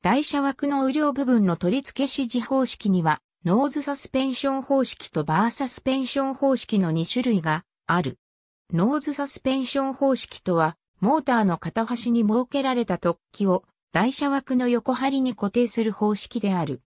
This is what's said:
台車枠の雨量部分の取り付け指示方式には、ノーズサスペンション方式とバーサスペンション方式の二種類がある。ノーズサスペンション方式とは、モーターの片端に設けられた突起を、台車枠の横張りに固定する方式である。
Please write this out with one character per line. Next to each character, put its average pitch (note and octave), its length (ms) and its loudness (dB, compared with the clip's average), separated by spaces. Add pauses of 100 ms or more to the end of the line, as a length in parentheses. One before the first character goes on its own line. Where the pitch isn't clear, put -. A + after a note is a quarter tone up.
台 A#3+ 200 2
車 C#4+ 200 -2
枠 C#4 260 -2
の C#4 140 0
雨 C4 100 0
量 D4 220 0
部 C#4 100 -2
分 A#3 220 4
の F3 100 2
取 F#3 200 0
り C#4 60 -2
付 - 140 -12
け B3+ 60 -2
指 C4+ 280 -2
示 B3 160 -2
方 C4 200 2
式 - 240 -2
に F#3 120 2
は、 D#3 180 0 (260)
ノ G#3 180 2
ー D4 40 -2
ズ C#4+ 120 -4
サ C#4+ 160 -6
ス - 140 -10
ペ C4 140 0
ン C4+ 100 -2
シ C#4 120 -4
ョ C4+ 60 0
ン C4+ 100 -4
方 C4+ 220 2
式 - 240 -8
と D3+ 160 -4
バ D#3+ 220 2
ー A#3 40 0
サ - 180 -4
ス - 120 -4
ペ C4 160 -2
ン C4 100 -2
シ C#4 140 -2
ョ C4+ 40 0
ン C4+ 100 -4
方 C4+ 220 2
式 - 220 -2
の F3+ 120 2
二 E3 160 0
種 B3 160 -2
類 A#3 180 2
が D#3 240 -2 (220)
あ E3+ 160 2
る。 B2+ 160 -6 (540)
ノ G3 240 2
ー - 20 0
ズ D4+ 140 -4
サ C#4+ 140 -4
ス - 140 -10
ペ C4 140 0
ン C4 120 -2
シ C#4 120 -2
ョ C4+ 60 0
ン C4+ 80 -4
方 C4+ 240 2
式 - 240 -10
と F3+ 160 0
は、 D#3+ 200 2 (240)
モ C4 180 2
ー C#4+ 40 -2
タ B3 180 2
ー G#3+ 40 2
の F3 140 2
片 A3 280 -4
端 A#3+ 240 -4
に A#3 120 2
設 A3 240 2
け C#4 160 -4
ら C4 120 0
れ A#3+ 100 0
た F3+ 120 -2
突 E3+ 200 0 (160)
起 G3+ 140 -2
を、 F#3 180 2 (280)
台 A3 200 2
車 C#4+ 180 -2
枠 C4+ 260 -2
の B3 120 2
横 A#3+ 260 0
張 C4 160 -2
り C#4 100 0
に B3+ 140 0
固 G3+ 160 -2
定 A#3+ 180 2
す - 160 -2
る G#3+ 80 0
方 G#3 220 0
式 - 260 -6
で G3+ 140 0
あ F3 100 0
る。 C3+ 280 -6